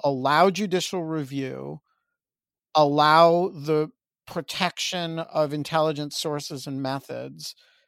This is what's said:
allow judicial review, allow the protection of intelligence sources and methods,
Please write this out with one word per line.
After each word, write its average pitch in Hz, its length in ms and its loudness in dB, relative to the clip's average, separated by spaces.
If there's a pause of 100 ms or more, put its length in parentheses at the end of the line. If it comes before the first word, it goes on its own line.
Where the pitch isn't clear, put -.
allow 143 480 4
judicial 180 520 -4
review, 139 800 -6 (920)
allow 156 720 6
the 156 420 -2 (380)
protection 165 920 -4
of 151 340 -2
intelligence 151 640 -2
sources 147 480 -6
and 139 160 -8
methods, 135 760 -8 (320)